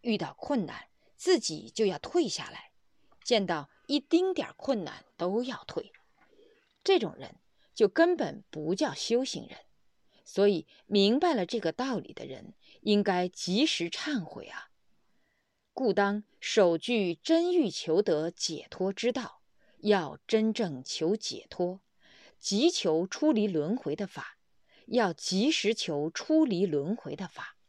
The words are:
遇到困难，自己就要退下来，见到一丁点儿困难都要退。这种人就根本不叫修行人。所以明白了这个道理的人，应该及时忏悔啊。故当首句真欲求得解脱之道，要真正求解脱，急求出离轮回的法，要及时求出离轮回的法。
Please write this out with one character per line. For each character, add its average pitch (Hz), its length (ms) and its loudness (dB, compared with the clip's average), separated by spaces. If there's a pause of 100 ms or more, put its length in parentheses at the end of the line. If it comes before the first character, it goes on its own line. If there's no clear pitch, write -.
遇 220 160 0
到 - 220 -6
困 233 260 -2
难， - 200 -14 (320)
自 349 220 4
己 156 340 -8
就 220 120 0
要 180 140 0
退 311 300 0
下 - 200 -8
来， - 220 -18 (520)
见 214 220 2
到 160 240 -4 (180)
一 285 120 0
丁 370 340 2
点 - 140 -4
儿 - 100 -16
困 220 260 -2
难 - 200 -12 (140)
都 196 260 -2
要 247 220 -8
退。 - 260 -10 (920)
这 381 160 6
种 196 180 -4
人 - 180 -16 (380)
就 208 140 4
根 339 280 4
本 196 360 -6
不 156 240 -2
叫 214 180 -2
修 240 300 0
行 - 260 -8
人。 - 80 -18 (680)
所 202 240 2
以 175 200 0 (200)
明 208 320 4
白 349 140 4
了 196 120 0
这 226 140 -4
个 165 120 0
道 254 260 -2
理 - 160 -8
的 - 120 -12
人， - 280 -14 (280)
应 208 200 4
该 180 280 0
及 208 360 0
时 170 240 -2
忏 262 340 -4
悔 - 240 -14
啊。 - 220 -16 (1040)
故 233 200 0
当 202 300 0 (160)
首 175 380 4
句 190 380 0
真 339 380 2
欲 294 160 4
求 165 320 0
得 165 280 0
解 - 400 -8
脱 190 220 -4
之 226 200 -2
道， - 280 -8 (400)
要 175 480 0
真 220 260 2
正 151 300 -2
求 170 320 -2
解 - 340 -10
脱， 180 300 -4 (600)
急 240 300 2
求 175 380 0
出 302 240 2
离 214 160 2
轮 160 280 0
回 151 200 -4
的 202 100 -4
法， - 320 -14 (480)
要 220 260 0
及 196 400 0
时 220 220 0
求 156 380 -2
出 311 340 2
离 196 220 0
轮 147 280 0
回 - 200 -10
的 185 120 -8
法。 - 280 -16 (140)